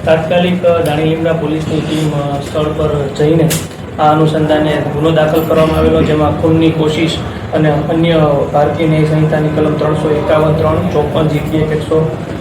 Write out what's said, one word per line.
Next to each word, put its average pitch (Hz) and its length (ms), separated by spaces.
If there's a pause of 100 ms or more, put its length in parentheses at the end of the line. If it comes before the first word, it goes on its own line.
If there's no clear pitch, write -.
તાત્કાલિક, 175 600
અ, 170 180
દાણી 151 220
લીમડા 160 280
પોલીસની 156 480
ટીમ, 156 300
અ, 143 300
સ્થળ 151 220
પર 151 460 (100)
જઈને 156 300 (500)
આ 151 140
અનુસંધાને 151 680 (120)
ગુનો 156 160
દાખલ 156 300
કરવામાં 160 380
આવેલો, 160 240
જેમાં 151 380
ખૂનની 160 300
કોશિશ 160 480 (360)
અને 156 160
અન્ય 160 500 (320)
ભારતીય 147 340
ન્યાય 156 180
સંહિતાની 156 440
કલમ 151 260
ત્રણસો 151 360
એકાવન 151 440
ત્રણ, 156 220 (160)
ચોપન 151 360
જી 151 100
પી 156 200
એક 156 140
એકસો 156 440 (240)